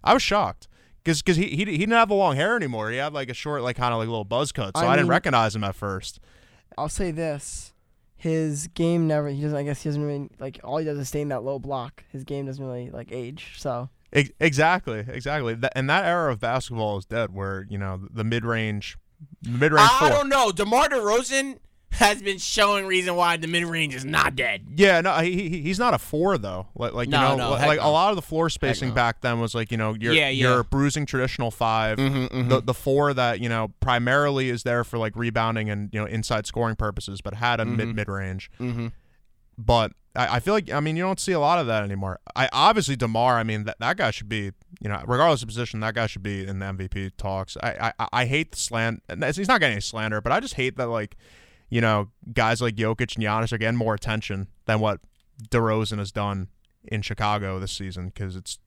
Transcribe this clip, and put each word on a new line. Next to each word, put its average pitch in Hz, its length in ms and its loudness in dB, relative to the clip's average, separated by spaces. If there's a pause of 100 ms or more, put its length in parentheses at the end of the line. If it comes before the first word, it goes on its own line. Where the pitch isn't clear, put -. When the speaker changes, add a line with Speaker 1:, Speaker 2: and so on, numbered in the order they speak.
Speaker 1:
I - 80 8
was 262 100 6
shocked 285 440 -2 (360)
'cause, 160 180 2
'cause 180 140 4
he, 185 140 2
he, 139 160 -4
he - 0 -
didn't 202 300 0
have 233 140 6
the 208 60 2
long 180 220 4
hair 202 180 2
anymore. 117 360 -2
He 120 60 -4
had, 147 160 -4
like, 135 160 -4
a 123 40 -8
short, 147 280 -6
like, 123 140 -2
kinda, 123 220 0
like, 113 100 -2
little 113 160 -4
buzz 120 300 0
cut, 98 240 -4
so - 80 2
Speaker 2:
I 120 40 4
Speaker 1:
I 135 60 6
didn't 139 120 4
Speaker 2:
mean, - 40 4
Speaker 1:
recognize 120 440 4
him 107 100 -2
at 95 100 -4
first. 98 440 -6 (580)
Speaker 2:
I'll 151 120 -4
say 185 220 -2
this. 156 600 -6 (420)
His 160 580 -2
game 170 340 2
never, 151 220 2
he 139 120 -4
doesn't, 151 160 -2
I 143 60 -2
guess 143 200 -4
he 156 60 -2
doesn't 147 140 -2
really, 143 260 -6 (100)
like, 135 240 -12
all 143 140 -4
he 160 80 -2
does 147 120 -2
is 135 100 -6
stay 147 140 -4
in 147 80 -4
that 123 140 -4
low 135 160 -4
block. 131 520 -8
His 135 120 -12
game 139 240 -8
doesn't 135 160 -10
really, 123 260 -8
like, - 220 -14
age, 127 460 -10
so. 127 320 -4 (220)
Speaker 1:
Ex-, 143 280 2
exactly, 151 680 2
exactly. 127 480 -4
Th-, 117 200 -2
and 131 140 0
that 180 160 2
era 170 260 2
of 110 80 -4
basketball 113 580 -2
is 95 80 -8
dead 110 280 -4
where, 98 360 -6
you 101 80 -6
know, 95 220 -4 (120)
the 110 120 -4
mid-range, 110 720 -2 (460)
the - 80 -8
mid-range 151 400 8
Speaker 3:
I 262 80 4
Speaker 1:
four. 302 100 6
Speaker 3:
don't 285 200 2
know. 262 220 4
DeMar 226 380 2
DeRozan – 262 680 0 (320)
has 208 300 4
been 196 160 -2
showing 202 480 2
reason 180 300 0
why 170 220 4
the 165 100 -6
mid-range 165 480 -2
is 131 100 -8
not 147 300 2
dead. 117 300 -4 (100)
Speaker 1:
Yeah, 180 260 8
no, 180 180 2
he, 175 300 0
he, 165 120 -4
he's 185 180 -2
not 240 140 4
a 123 40 2
four, 170 400 0
though. 95 380 -6
Like, 120 180 -4
like, 123 160 -4
Speaker 3:
No, 139 220 4
Speaker 1:
you 139 60 2
know, 127 120 -2
Speaker 3:
no, 143 40 2
Speaker 1:
li-, 127 60 0
Speaker 3:
heck 143 80 4
Speaker 1:
like, 151 120 4
Speaker 3:
no. - 80 2
Speaker 1:
a 151 40 4
lot 175 200 4
of 202 60 0
the 165 40 -6
floor 160 240 -2
Speaker 3:
Heck 156 80 0
Speaker 1:
spacing 131 360 -2
Speaker 3:
no. 113 60 -4
Speaker 1:
back 120 260 2
then 120 180 0
was, 113 160 -2
like, 113 160 -2
you 117 60 -2
know, 110 220 0
you're, 117 140 2
Speaker 3:
Yeah, 151 160 4
yeah. 135 200 2
Speaker 1:
you're 123 100 4
a 117 60 0
bruising 139 400 0
traditional 127 440 -2
five. 113 480 0
Speaker 3:
Mm-hmm, 135 200 0 (200)
mm-hmm. 123 120 0
Speaker 1:
The, 131 120 6
the 117 120 0
four 139 400 2
that, 120 260 2
you 117 100 -2
know, 113 300 -2
primarily 131 720 2
is 120 140 -4
there 120 200 2
for, 120 140 -6
like, 110 180 -2
rebounding 113 540 0
and, 104 240 -4
you 110 60 -2
know, 107 60 -2
inside 110 400 -2
scoring 113 300 -2
purposes, 101 460 -6
but 101 140 -10
had 117 240 0
a 113 60 0
mid, 113 220 -2
Speaker 3:
Mm-hmm. 113 80 -6
Speaker 1:
mid-range. 98 640 -6
Speaker 3:
Mm-hmm. 120 280 -4 (720)
Speaker 1:
But 113 360 2 (220)
I, 123 200 0
I 123 40 2
feel 196 140 0
like, 208 180 0
I 175 100 0
mean, 156 160 -2
you 175 60 -2
don't 190 160 -2
see - 120 -2
a 170 80 2
lot 156 180 4
of 147 100 0
that 110 160 2
anymore. 98 360 -4 (160)
I, 131 160 0
obviously, 147 440 4
DeMar, 117 440 2
I 113 40 0
mean, 107 200 -2
that, 101 160 -8
that 143 180 0
guy 127 140 2
should 104 180 -10
be, 101 220 -4 (300)
you 104 80 -6
know, 98 180 -6
regardless 131 340 4
of 113 60 -10
position, 113 320 -6
that 110 160 -4
guy 117 100 0
should 101 160 -8
be 98 240 -6
in 95 140 -6
the 98 80 -6
M 95 100 -6
V 92 120 -6
P 95 280 -6
talks. 95 460 -6
I, 117 60 -2
I, - 240 -4 (100)
I, - 40 -4 (140)
I 123 40 2
hate 147 260 -2
the - 60 -12
slan-, 113 520 -2
and - 140 -6
that's, 151 140 -2
he's 190 100 -2
not 247 140 4
getting 131 120 2
any 101 80 -4
slander, 107 400 -4
but 117 100 0
I 180 100 4
just 262 140 -10
hate 127 220 -2
that, 123 120 -2
like, 110 260 -4 (540)
you 117 120 2
know, 104 280 4 (220)
guys 117 300 2
like 117 140 0
Jokic 113 400 -2
and 113 100 -2
Giannis 110 260 0
are 117 60 -4
getting 113 200 0
more 113 160 0
attention 104 540 -4 (200)
than 110 120 4
what 104 220 0 (480)
DeRozan 110 480 2
has 101 140 -6
done 101 360 -4 (400)
in 107 140 -4
Chicago 101 580 -2
this 95 140 -6
season, 92 380 -8
'cause 95 260 -8
it's - 300 -12